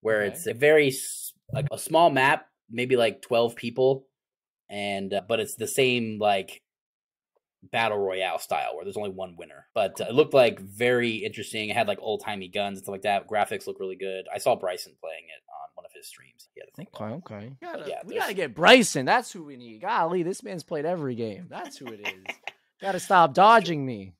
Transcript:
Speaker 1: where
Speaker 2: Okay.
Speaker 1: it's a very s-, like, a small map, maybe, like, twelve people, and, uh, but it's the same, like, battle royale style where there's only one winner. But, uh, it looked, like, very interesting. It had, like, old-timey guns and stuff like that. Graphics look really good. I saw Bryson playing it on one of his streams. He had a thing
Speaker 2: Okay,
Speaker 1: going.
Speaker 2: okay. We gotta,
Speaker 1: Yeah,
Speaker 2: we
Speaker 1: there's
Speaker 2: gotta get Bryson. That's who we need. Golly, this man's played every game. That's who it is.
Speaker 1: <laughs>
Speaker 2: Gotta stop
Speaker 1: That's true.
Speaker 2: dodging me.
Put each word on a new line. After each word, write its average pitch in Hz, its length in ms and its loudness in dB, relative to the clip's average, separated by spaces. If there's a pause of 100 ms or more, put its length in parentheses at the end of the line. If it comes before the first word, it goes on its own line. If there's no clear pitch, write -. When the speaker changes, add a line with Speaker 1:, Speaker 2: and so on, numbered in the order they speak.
Speaker 1:
where 107 220 2
Speaker 2:
Okay. 101 100 -2
Speaker 1:
it's - 140 -8
a 110 60 -4
very 147 360 6
s-, - 440 -8 (200)
like, 147 180 -2
a - 60 -8
small 165 320 4
map, 139 380 2 (220)
maybe, 123 280 0
like, 110 240 2
twelve 117 340 0
people, 131 520 0 (640)
and, 98 440 -4
uh, 98 140 0
but 113 120 0
it's 104 160 -6
the 110 120 -6
same, 117 520 0
like, 101 420 0 (1000)
battle 110 340 0
royale 92 420 -2
style 65 360 -4
where 80 100 -12
there's 101 120 -10
only 104 120 -6
one 92 280 -12
winner. 76 360 -20
But, 98 280 -2
uh, - 80 -4
it 113 40 -6
looked, 156 200 4
like, 120 260 6
very 117 560 0
interesting. 107 540 -8
It 104 60 -4
had, 113 120 2
like, 101 140 -2
old-timey 104 480 -6
guns 101 280 -4
and 92 80 -16
stuff 101 80 -8
like 95 100 -10
that. 101 240 0
Graphics 104 400 -2
look 98 120 -10
really 95 160 -8
good. 95 380 -8
I 104 60 -6
saw 120 160 4
Bryson 90 460 -6
playing 82 280 -12
it 76 200 -20
on 71 260 -16
one - 100 -20
of - 100 -20
his - 120 -20
streams. - 460 -20
He - 80 -20
had - 80 -18
a - 40 -20
thing 180 200 -14
Speaker 2:
Okay, 107 120 -10
Speaker 1:
going. 107 100 -8
Speaker 2:
okay. 120 460 -14
We 349 60 -14
gotta, - 220 -10
Speaker 1:
Yeah, - 160 -8
Speaker 2:
we 190 80 -18
Speaker 1:
there's 427 100 -4
Speaker 2:
gotta 262 120 -4
get 156 180 -4
Bryson. 175 520 6
That's 220 260 0
who 175 140 -14
we 143 120 -16
need. 113 240 -18
Golly, 180 420 -2
this 185 200 -6
man's 185 200 -12
played 151 220 -6
every 156 300 -4
game. 107 340 -8
That's 240 280 -14
who 135 100 -16
it 107 140 -16
is. 95 240 -12 (260)
Speaker 1:
<laughs> - 300 -20
Speaker 2:
Gotta 190 180 -4
stop 170 340 6
Speaker 1:
That's - 40 0
true. 180 60 8
Speaker 2:
dodging 175 420 6
me. 101 340 -8